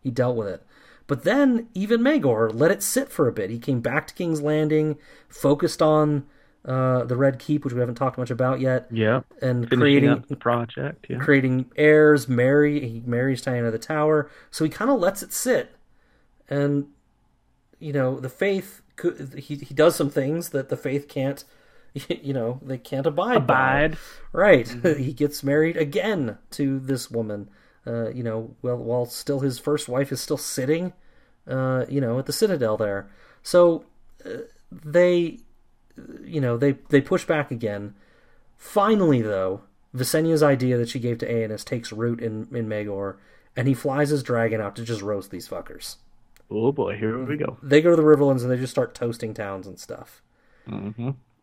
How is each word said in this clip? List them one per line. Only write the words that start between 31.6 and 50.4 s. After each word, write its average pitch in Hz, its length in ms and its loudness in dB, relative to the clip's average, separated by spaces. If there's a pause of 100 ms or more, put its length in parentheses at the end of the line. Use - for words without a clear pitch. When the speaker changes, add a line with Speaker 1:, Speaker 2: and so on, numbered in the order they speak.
Speaker 1:
you 139 120 -2
know, 120 180 -2
at 135 80 -6
the 143 60 -6
Citadel 135 440 0
there. 101 320 -4 (340)
So, 170 420 4 (400)
uh, 92 140 -10 (340)
they, 175 680 2 (840)
you 156 160 -6
know, 120 160 0
they, 139 160 2 (180)
they 139 100 6
push 175 240 -2
back 151 260 -2
again. 104 440 -6 (640)
Finally, 196 640 2
though, 98 380 -2 (340)
Visenia's 156 480 2
idea 127 360 4
that 117 100 -2
she 131 100 -8
gave 117 200 -4
to 113 120 -6
Aenus 110 340 -4
takes 117 280 -8
root 117 280 -2
in, 110 320 -6
in 117 160 -4
Maegor, 101 480 -6 (380)
and 123 140 0
he 135 60 4
flies 139 360 0
his 143 120 0
dragon 113 380 0
out 101 160 -8
to 117 80 -10
just 113 180 -6
roast 101 280 -6
these 87 180 -12
fuckers. - 480 -12 (540)
Speaker 2:
Oh 113 220 0
boy, 104 240 -4
here 113 280 -2
we 143 120 -4
go. - 260 -6
Speaker 1:
They 147 200 4
go 170 80 6
to 170 60 6
the 160 60 4
Riverlands 139 400 4
and 123 80 -2
they 127 60 0
just 127 160 -6
start 127 220 -2
toasting 113 400 -6
towns 98 320 -10
and 92 120 -16
stuff. - 440 -18 (460)